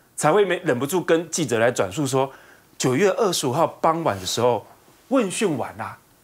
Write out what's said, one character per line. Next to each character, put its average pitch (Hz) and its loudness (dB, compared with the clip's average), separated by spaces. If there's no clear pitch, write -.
才 147 2
会 202 4
没， 180 -2
忍 139 0
不 135 -2
住 180 -2
跟 170 0
记 170 -4
者 117 0
来 117 4
转 101 -2
述 139 -4
说， 131 0
九 131 0
月 185 4
二 202 0
十 151 -2
五 120 0
号 156 2
傍 165 0
晚 110 0
的 92 -10
时 - -4
候， 117 2
问 233 2
讯 170 -2
完 95 -6
啊， 101 -12